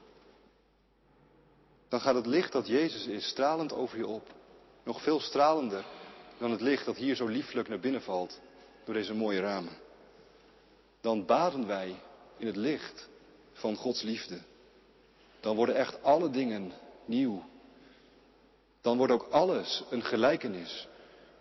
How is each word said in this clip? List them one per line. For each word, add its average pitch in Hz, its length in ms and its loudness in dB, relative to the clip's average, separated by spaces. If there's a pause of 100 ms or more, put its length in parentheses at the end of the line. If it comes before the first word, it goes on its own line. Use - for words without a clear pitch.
(1900)
Dan 123 120 -2
gaat 131 140 6
het 120 100 0
licht 151 260 2
dat 120 160 0
Jezus 147 380 0
is 104 220 -6
stralend 147 460 0
over 120 240 -4
je 113 100 -4
op. 107 200 -8 (560)
Nog - 180 -6
veel 151 180 2
stralender 135 680 2 (520)
dan 120 140 -2
het 107 100 -2
licht 131 240 2
dat - 100 -2
hier 127 200 -2
zo 120 100 -2
lieflijk 117 420 -2
naar 107 120 -6
binnen 127 220 -2
valt 90 380 -4 (460)
door 113 80 -4
deze 104 200 -2
mooie 107 260 0
ramen. 95 380 -2 (1200)
Dan 110 240 0
baden 139 420 2
wij 95 280 -4 (420)
in 117 100 -6
het 101 80 -2
licht - 540 -4 (440)
van 107 220 -4
Gods 123 260 -4
liefde. 110 380 -6 (1000)
Dan 107 160 -2
worden 120 200 4
echt - 280 -2
alle 156 260 6
dingen 110 420 -2 (340)
nieuw. 117 440 -2 (1300)
Dan 120 160 4
wordt 127 160 4
ook 117 160 2
alles 156 600 2
een 117 140 -2
gelijkenis 113 840 0 (540)